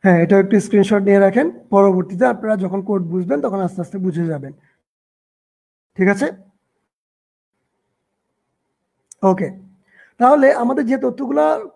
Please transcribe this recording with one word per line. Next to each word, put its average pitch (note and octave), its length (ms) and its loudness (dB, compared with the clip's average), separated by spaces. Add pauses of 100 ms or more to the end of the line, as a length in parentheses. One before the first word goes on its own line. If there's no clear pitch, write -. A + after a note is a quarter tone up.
হ্যাঁ, F3 200 4
এটাও G3 160 4
একটু G3 200 2
screenshot G3 480 0
নিয়ে G3+ 120 4
রাখেন, A3+ 320 2 (180)
পরবর্তীতে G3 560 2
আপনারা A3 320 -2
যখন F#3+ 240 -6
code G3 200 -4 (120)
বুঝবেন F#3 280 -4
তখন G3 180 -4
আস্তে F#3 220 -6
আস্তে G3 160 -10
বুঝে F3 280 -4
যাবেন, C#3+ 280 -8 (1400)
ঠিক F#3 120 2
আছে? G3+ 240 0 (3000)
ওকে, F#3+ 280 0 (680)
তাহলে C4+ 360 4
আমাদের B3 320 -2
যে C4 120 -2
তথ্যগুলা C#4 600 -2 (160)